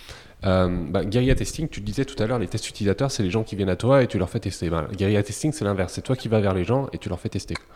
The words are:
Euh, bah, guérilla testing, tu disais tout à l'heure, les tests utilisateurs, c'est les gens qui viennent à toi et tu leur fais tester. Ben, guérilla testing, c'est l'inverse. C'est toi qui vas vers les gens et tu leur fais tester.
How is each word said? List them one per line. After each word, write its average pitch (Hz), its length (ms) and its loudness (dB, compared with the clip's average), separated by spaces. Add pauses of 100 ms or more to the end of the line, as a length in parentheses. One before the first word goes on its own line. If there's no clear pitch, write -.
(460)
Euh, 90 440 4
bah, 87 140 2
guérilla 123 320 4
testing, - 320 -2
tu - 140 -10
disais 104 240 -2
tout - 180 -4
à - 20 0
l'heure, 123 140 0
les 95 80 -2
tests - 220 -4
utilisateurs, 104 420 0
c'est - 120 0
les 90 80 2
gens 87 120 2
qui - 140 -8
viennent 95 120 2
à 90 60 2
toi 131 260 4
et 120 60 2
tu - 100 -2
leur 92 120 0
fais 117 100 -4
tester. 90 300 -4
Ben, 82 260 0
guérilla 101 280 2
testing, 151 280 -2
c'est - 140 -4
l'inverse. 95 280 0
C'est - 80 -8
toi 131 140 -2
qui - 140 -6
vas 110 100 4
vers 98 140 2
les 92 100 0
gens 127 300 0
et 82 40 -6
tu - 120 -6
leur 90 100 -6
fais - 100 -6
tester. - 260 -6 (200)